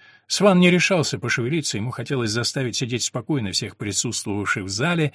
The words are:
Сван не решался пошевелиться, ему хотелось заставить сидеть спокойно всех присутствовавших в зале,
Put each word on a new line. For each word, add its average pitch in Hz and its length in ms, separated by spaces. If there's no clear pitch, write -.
Сван 185 300
не 175 100
решался 175 480
пошевелиться, 127 560
ему 113 160
хотелось 123 400
заставить 120 460
сидеть 120 260
спокойно 120 480
всех 95 240
присутствовавших 101 880
в 95 60
зале, 151 460